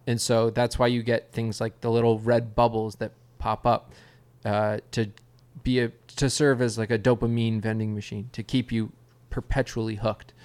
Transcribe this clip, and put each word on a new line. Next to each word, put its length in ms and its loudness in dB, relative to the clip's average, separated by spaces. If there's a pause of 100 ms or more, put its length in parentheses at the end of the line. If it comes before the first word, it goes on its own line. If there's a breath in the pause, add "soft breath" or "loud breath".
and 140 0
so 300 4
that's 280 0
why 80 4
you 160 0
get 300 0
things 280 -4
like 220 -6
the 80 -2
little 280 4
red 360 0
bubbles 420 0
that 160 -6 (260)
pop 280 -2
up, 260 0 (540 loud breath)
uh, 320 0 (140)
to 180 -2 (520)
be 180 0
a, 80 0 (280)
to 140 0
serve 320 2
as, 160 0
like, 120 -2
a 80 2
dopamine 640 2
vending 340 -2
machine 380 -10
to 100 -10
keep 300 -2
you 200 -2 (380)
perpetually 680 -4
hooked 360 -4 (120)